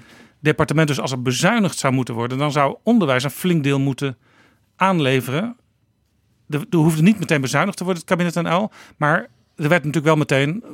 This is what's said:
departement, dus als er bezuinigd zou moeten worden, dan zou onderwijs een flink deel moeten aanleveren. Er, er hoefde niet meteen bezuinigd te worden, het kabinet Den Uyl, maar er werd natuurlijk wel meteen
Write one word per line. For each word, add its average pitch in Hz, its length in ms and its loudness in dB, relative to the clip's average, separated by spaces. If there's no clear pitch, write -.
departement, 151 480 2
dus 143 120 -2
als 123 120 -6
er 127 100 -6
bezuinigd 165 560 0
zou 135 160 0
moeten 127 200 -2
worden, 120 240 -4
dan 147 140 -2
zou 143 320 0
onderwijs 151 400 2
een 143 60 -4
flink 170 340 0
deel 139 160 2
moeten 139 380 -2
aanleveren. 156 800 0
Er, 147 200 -4
er 175 80 0
hoefde 156 240 4
niet 202 180 4
meteen 156 220 0
bezuinigd 143 360 -2
te 185 60 -10
worden, 175 180 -4
het - 100 -6
kabinet 175 220 0
Den 170 120 -4
Uyl, 180 260 -2
maar 151 220 0
er 147 140 -2
werd 170 140 2
natuurlijk 143 220 -4
wel 160 100 4
meteen 151 480 0